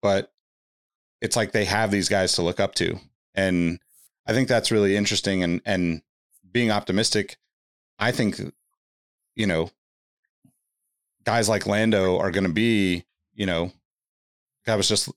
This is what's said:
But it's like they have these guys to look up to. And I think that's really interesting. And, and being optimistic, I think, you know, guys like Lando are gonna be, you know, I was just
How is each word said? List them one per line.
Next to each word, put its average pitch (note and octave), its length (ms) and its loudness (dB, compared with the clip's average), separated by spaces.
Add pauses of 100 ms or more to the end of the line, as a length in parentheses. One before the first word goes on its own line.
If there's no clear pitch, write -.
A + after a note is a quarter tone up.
But G2 300 0 (880)
it's - 140 -2
like G#2+ 160 0
they G#2 140 0
have G2+ 260 0
these G2 180 0
guys F#2+ 240 2
to - 80 -2
look F2 180 -2
up G2 160 -2
to. E2+ 220 -2 (380)
And F2 440 0 (460)
I A#2 80 -2
think B2+ 140 2
that's A#2 240 0
really G2+ 240 4
interesting. G2+ 480 0
And, E2+ 220 -2
and F2 360 -2 (500)
being A#2 200 0
optimistic, G2+ 680 -2 (640)
I A#2 120 0
think, G#2 300 -2 (920)
you A2 120 -2
know, E2+ 220 0 (1500)
guys A2 240 2
like G#2+ 200 0
Lando G#2 500 2
are F2 140 0
gonna F#2+ 180 0
be, G2 560 0 (280)
you G#2 120 -4
know, F2 260 -2 (960)
I A2+ 80 2
was G2 120 0
just - 300 -2